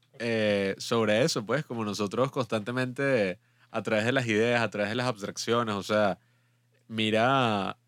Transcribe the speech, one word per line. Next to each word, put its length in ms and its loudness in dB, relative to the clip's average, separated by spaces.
eh, 600 0
sobre 460 2
eso, 200 -2
pues, 200 -2
como 200 -6
nosotros 460 -2
constantemente, 1080 -2
a 120 -4
través 220 0
de 80 2
las 140 0
ideas, 360 2
a 80 0
través 200 -2
de 40 -4
las 120 -2
abstracciones, 680 -2
o 80 -4
sea, 360 2
mira, 880 2